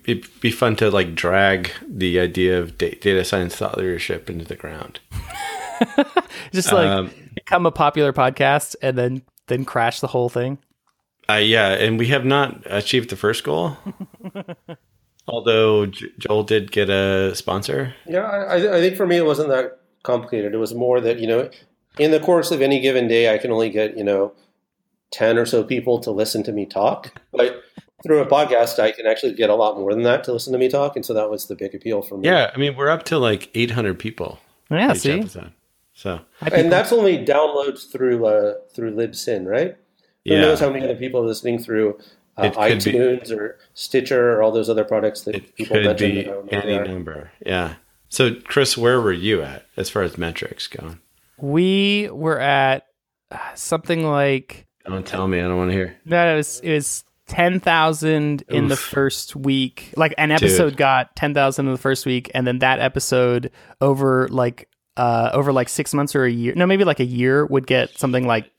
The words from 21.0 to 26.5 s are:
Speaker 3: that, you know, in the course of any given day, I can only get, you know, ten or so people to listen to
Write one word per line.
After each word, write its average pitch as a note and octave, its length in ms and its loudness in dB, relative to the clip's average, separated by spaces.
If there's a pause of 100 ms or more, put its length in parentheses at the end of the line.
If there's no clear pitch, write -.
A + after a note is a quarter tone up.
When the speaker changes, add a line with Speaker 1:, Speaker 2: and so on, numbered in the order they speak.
Speaker 3:
that, A#2 180 0
you A#2 80 -4
know, A#2 240 0 (480)
in D3+ 120 4
the D#3 100 4
course E3+ 300 2
of D#3 100 0
any C#3 200 4
given B2+ 260 2
day, A#2 260 4
I G#2+ 60 2
can B2 140 -4
only A2 180 0
get, G#2+ 260 -2
you G#2+ 80 -6
know, G2+ 280 2 (800)
ten A#2 260 2
or A#2 80 2
so A#2 160 2
people A#2+ 380 -2
to A#2 100 -6
listen G#2+ 320 -2
to A2+ 100 -6